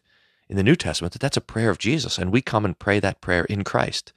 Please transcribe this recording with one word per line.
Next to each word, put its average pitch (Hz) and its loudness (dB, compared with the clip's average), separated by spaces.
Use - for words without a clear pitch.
in - -6
the 98 4
New 98 6
Testament 85 -4
that - -14
that's 135 -2
a - -2
prayer 113 0
of - 2
Jesus, 135 -2
and 90 -2
we 120 4
come 107 0
and 90 -4
pray 101 0
that 95 -2
prayer 87 0
in 101 -2
Christ. - -2